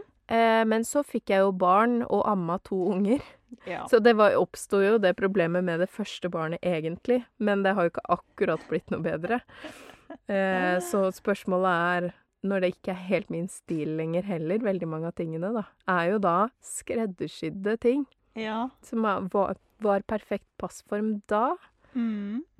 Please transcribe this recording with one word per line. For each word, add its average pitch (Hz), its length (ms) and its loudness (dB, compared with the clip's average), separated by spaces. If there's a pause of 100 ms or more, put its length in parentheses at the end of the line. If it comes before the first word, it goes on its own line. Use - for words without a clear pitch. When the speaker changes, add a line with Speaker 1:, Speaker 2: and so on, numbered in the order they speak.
(280)
Speaker 1:
Eh, 226 380 4
men 220 180 2
så 285 200 0
fikk - 260 -6
jeg 190 100 4
jo 196 120 4
barn 202 520 4
og - 220 0
amma 180 380 0
to - 120 -6 (160)
unger. 202 300 2 (460)
Speaker 2:
Ja. - 180 -8
Speaker 1:
Så 226 160 4
det 226 140 8
var, 208 200 6
oppstod 196 480 0
jo 214 140 4
det 190 180 2
problemet 185 480 0
med 170 160 0
det 185 100 0
første - 400 -8
barnet 165 320 -4
egentlig, 180 640 -2 (140)
men 202 240 2
det 190 120 2
har 180 80 2
jo 170 80 2
ikke - 260 -6
akkurat - 520 -2
blitt 160 200 -4
noe 165 120 -4
bedre. 170 400 -2 (840)
Eh, 185 520 0
så 190 320 0
spørsmålet 180 920 0
er, 175 100 -6 (300)
når 196 180 0
det 180 140 2
ikke - 160 -8
er 185 160 -8
helt 180 220 0
min 170 180 -4
stil 156 500 -6
lenger 165 260 -2
heller, 180 360 -2
veldig 190 280 -2
mange 160 200 -6
av 175 80 -8
tingene 170 380 -4
da, 214 100 -4 (240)
er 180 240 2
jo 214 80 2
da 196 300 2 (120)
skreddersydde 196 1200 -6
ting 262 260 2 (300)
Speaker 2:
Ja. 220 340 -6 (120)
Speaker 1:
som 226 240 -4
er, 190 160 0 (100)
var, 196 240 0 (260)
var 202 200 2
perfekt - 460 -6 (100)
passform 208 680 -6
da, 247 300 0 (360)
Speaker 2:
Mhm. 220 500 -4 (160)